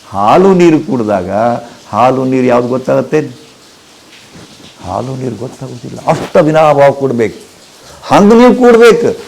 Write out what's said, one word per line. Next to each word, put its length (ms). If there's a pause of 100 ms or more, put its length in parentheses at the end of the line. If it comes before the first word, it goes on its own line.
(120)
ಹಾಲು 380 (120)
ನೀರು 260
ಕುಡಿದಾಗ 420 (600)
ಹಾಲು 300 (100)
ನೀರು 220
ಯಾವ್ದು 220
ಗೊತ್ತಾಗತ್ತೆ? 440 (1700)
ಹಾಲು 280
ನೀರು 200
ಗೊತ್ತಾಗೋದಿಲ್ಲ. 720
ಅಷ್ಟು 320
ಅವಿನಾಭಾವ 520
ಕೂಡ್ಬೇಕು. 560 (560)
ಹಂಗೆ 320
ನೀವು 200
ಕೂಡ್ಬೇಕು, 640 (100)